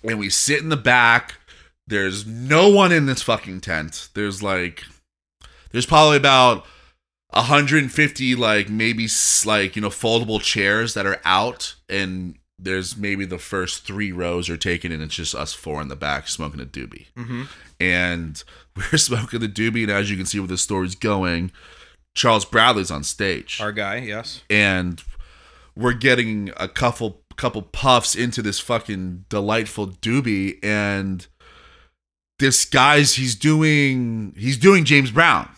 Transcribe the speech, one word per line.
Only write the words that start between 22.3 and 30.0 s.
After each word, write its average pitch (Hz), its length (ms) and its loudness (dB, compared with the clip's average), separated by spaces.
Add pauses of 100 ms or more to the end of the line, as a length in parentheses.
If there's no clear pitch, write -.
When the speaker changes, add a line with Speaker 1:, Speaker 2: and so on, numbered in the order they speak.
Speaker 1:
Bradley's 110 480 2
on 73 100 -6
stage. - 580 -6
Speaker 2:
Our 107 120 -6
guy, 104 240 -6
yes. 113 520 -12
Speaker 1:
And 92 540 2 (760)
we're 123 180 0
getting 113 640 0
a 92 120 -6
couple, - 540 -4 (140)
couple - 260 -4
puffs - 520 2
into 120 260 -2
this 104 200 -4
fucking 95 680 -6
delightful 104 600 -2
doobie, 107 720 -2